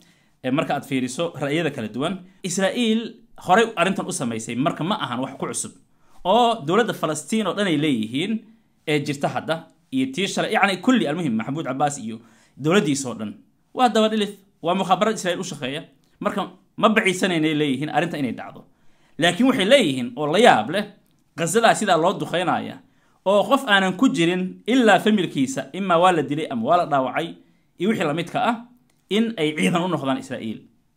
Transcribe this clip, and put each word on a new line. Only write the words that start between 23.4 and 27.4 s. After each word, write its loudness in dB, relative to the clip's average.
qof 2
aanan 4
ku 4
jirin 0
ilaa 6
familkiisa, 0
ima 0
waa 6
la 2
dilay -4
ama -4
waa 2
la 0
dhaawacay, -2